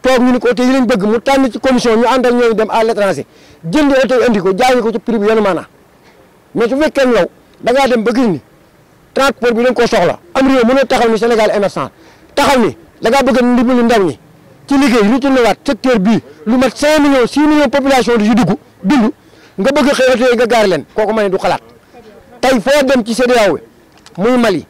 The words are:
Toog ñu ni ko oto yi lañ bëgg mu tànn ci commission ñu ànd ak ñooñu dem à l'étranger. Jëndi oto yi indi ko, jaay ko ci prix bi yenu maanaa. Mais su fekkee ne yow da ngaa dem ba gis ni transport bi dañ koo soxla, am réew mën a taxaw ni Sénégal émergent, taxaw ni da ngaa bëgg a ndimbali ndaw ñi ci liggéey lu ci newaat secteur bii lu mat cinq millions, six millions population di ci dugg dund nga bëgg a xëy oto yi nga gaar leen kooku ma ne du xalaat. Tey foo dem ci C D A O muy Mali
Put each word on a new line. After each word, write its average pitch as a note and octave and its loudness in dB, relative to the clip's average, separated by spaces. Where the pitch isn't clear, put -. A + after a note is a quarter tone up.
Toog B3+ 0
ñu B3 2
ni B3 0
ko - -2
oto B3 -2
yi B3+ 2
lañ C4 0
bëgg G#3 -2
mu G#3+ 0
tànn C4+ 0
ci A#3 -10
commission A#3+ 0
ñu A#3+ 0
ànd B3 0
ak A#3+ 2
ñooñu A#3+ 0
dem G#3 -2
à A3+ 0
l'étranger. G3+ -2
Jëndi C#4+ 2
oto F4+ -2
yi B3 0
indi A3 0
ko, F#3 -2
jaay B3 2
ko A3 -2
ci A#3 -6
prix A#3 -4
bi G3+ -2
yenu A3 0
maanaa. F3+ -4
Mais A3+ -2
su C4 -2
fekkee C#4 0
ne B3 2
yow F#3 2
da A#3 -2
ngaa C4+ 0
dem A#3 0
ba A#3 -2
gis B3 0
ni E3 -2
transport C4 -2
bi A3+ -2
dañ B3 0
koo A#3 0
soxla, F3 0
am C4+ 0
réew C4 2
mën C4 2
a C4+ 2
taxaw A#3 0
ni A3 0
Sénégal A3 0
émergent, F3+ -4
taxaw C#4 0
ni E3 -2
da A#3 0
ngaa C4+ 2
bëgg B3+ 0
a B3 2
ndimbali B3 2
ndaw A#3 2
ñi C#3 -4
ci C#4 0
liggéey A#3+ 2
lu A#3+ 2
ci C#4 -2
newaat A#3+ 2
secteur B3+ -2
bii F#3+ 0
lu A#3 0
mat B3+ 0
cinq D4+ 0
millions, C#4 2
six D4 0
millions D4 2
population C4 0
di G#3 0
ci A3+ 2
dugg G3+ 0
dund A3 0
nga A#3 -2
bëgg C#4+ 0
a C#4+ 0
xëy B3+ 0
oto A#3 -2
yi A#3+ 0
nga A#3 0
gaar A3 2
leen E3+ -2
kooku G#3 -2
ma A3 -2
ne G3+ -2
du F#3 -4
xalaat. F#3+ -2
Tey C4 0
foo C#4 0
dem C4 0
ci A3+ -6
C B3 0
D B3 0
A G#3+ 2
O C3+ -4
muy A#3+ 0
Mali G#3 -2